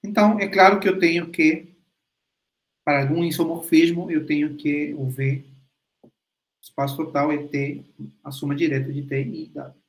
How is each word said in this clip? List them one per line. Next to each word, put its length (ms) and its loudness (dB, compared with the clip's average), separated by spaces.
Então, 380 2
é 80 -2
claro 320 6
que 80 2
eu 100 2
tenho 320 2
que, 420 0
para 180 0
algum 200 0
isomorfismo, 880 0
eu 160 -2
tenho 300 -2
que 380 -4
o 140 -6
V, 360 -4
espaço 360 -6
total 340 -2
é 160 -4
T, 380 -6
a 80 -12
soma 240 -4
direta 360 -2
de 140 -6
T 160 -4
e 240 -10
W. 420 -16